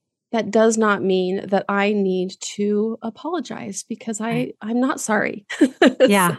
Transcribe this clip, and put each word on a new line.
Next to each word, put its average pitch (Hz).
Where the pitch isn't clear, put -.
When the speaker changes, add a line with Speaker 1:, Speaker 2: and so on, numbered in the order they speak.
Speaker 1:
that 214
does 220
not 214
mean 185
that 196
I 202
need 185
to 208
apologize 226
because 220
I, 220
Speaker 2:
Right. 247
Speaker 1:
I'm 233
not 262
sorry. -
<laughs> 262
Speaker 2:
Yeah. 185